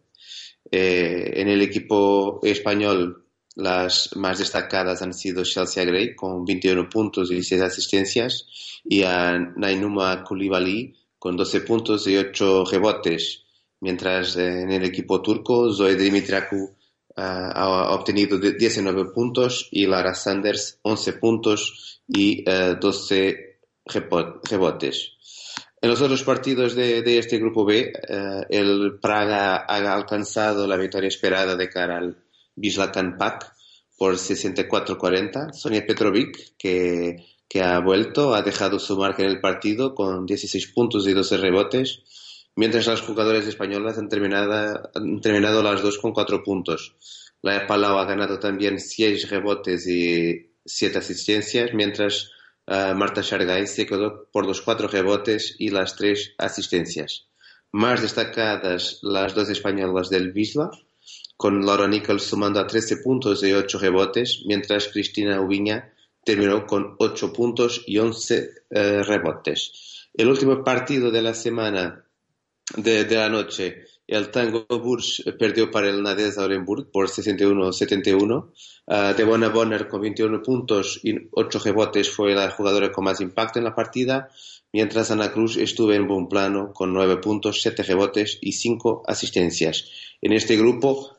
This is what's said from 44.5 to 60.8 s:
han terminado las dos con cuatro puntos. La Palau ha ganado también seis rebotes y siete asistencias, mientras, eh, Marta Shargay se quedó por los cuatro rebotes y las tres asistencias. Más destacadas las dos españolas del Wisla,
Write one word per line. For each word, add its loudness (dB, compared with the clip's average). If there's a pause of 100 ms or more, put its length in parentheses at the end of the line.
han -4
terminado 4
las 2
dos 0
con -2
cuatro -2
puntos. -6
La -2
Palau 2
ha 2
ganado -2
también -2
seis 0
rebotes -2
y 0 (140)
siete -2
asistencias, -2
mientras, -2 (380)
eh, 0
Marta 0
Shargay 0
se -4
quedó -4
por 2
los -2
cuatro -2
rebotes 0
y -4
las -2
tres -2
asistencias. -4 (420)
Más 0
destacadas -2
las -2
dos 0
españolas -2
del 0
Wisla, -2 (640)